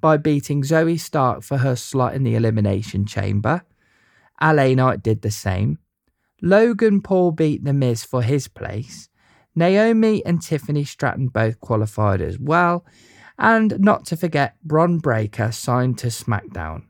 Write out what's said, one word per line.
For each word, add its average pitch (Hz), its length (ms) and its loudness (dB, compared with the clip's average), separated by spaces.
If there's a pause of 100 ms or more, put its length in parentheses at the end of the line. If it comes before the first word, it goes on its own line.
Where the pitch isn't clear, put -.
by 156 160 4
beating 147 460 -2
Zoey 160 360 0
Stark 131 440 -2
for 139 160 -4
her 131 160 2
slot 127 400 -2
in 135 80 -2
the 113 140 0
Elimination 107 680 0
Chamber. 104 600 -2 (760)
L 156 200 4
A 135 160 4
Knight 131 260 2
did 110 200 0
the 107 100 -4
same. 101 460 -2 (640)
Logan 208 600 2
Paul 180 300 2
beat 156 320 -2
The 139 80 0
Miz 127 320 0
for 127 180 -2
his 131 240 0
place. - 600 -12 (480)
Naomi 220 680 2
and 170 160 0
Tiffany 147 440 -4
Stratton - 420 -4
both 113 320 0
qualified 107 640 0
as 80 160 -6
well. 175 480 0 (500)
And 220 440 2
not 202 260 2
to 165 100 -4
forget, 151 460 -2
Bron 165 360 2
Breakker 110 520 -2
signed 123 480 -2
to - 80 -8
SmackDown. 87 840 -6